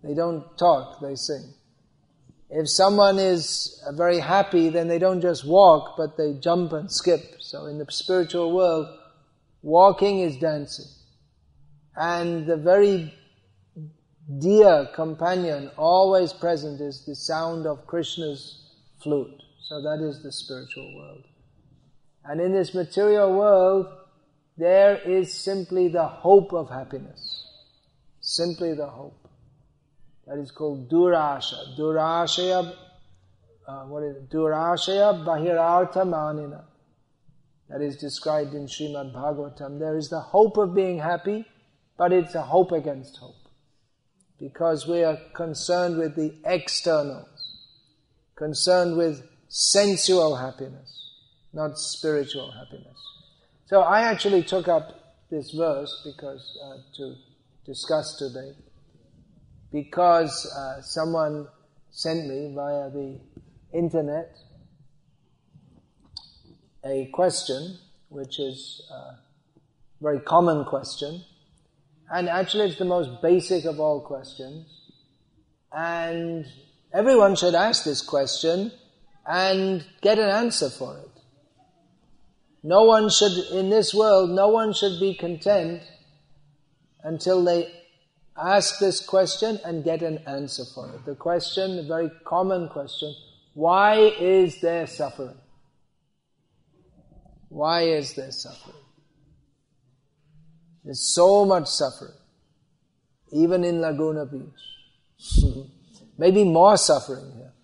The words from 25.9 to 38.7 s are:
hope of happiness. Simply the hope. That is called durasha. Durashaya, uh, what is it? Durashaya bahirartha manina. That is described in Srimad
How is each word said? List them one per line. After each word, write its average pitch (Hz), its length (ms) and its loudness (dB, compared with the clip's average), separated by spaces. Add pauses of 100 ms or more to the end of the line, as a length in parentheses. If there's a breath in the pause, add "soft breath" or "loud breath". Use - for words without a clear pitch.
hope 190 480 6
of 160 160 -4
happiness. - 760 -14 (720)
Simply 170 540 -4
the 143 120 -6
hope. 139 420 -20 (1000)
That 143 120 -12
is 139 120 -12
called 139 400 -8
durasha. 151 880 0
Durashaya, 170 960 -2 (960)
uh, 135 140 -16
what 147 220 -10
is 143 120 -10
it? 135 140 -20
Durashaya 170 920 0
bahirartha 170 840 2
manina. 151 560 -6 (1040)
That 139 140 -8
is 143 160 -6
described 147 560 -6
in 143 120 -10
Srimad 139 480 -10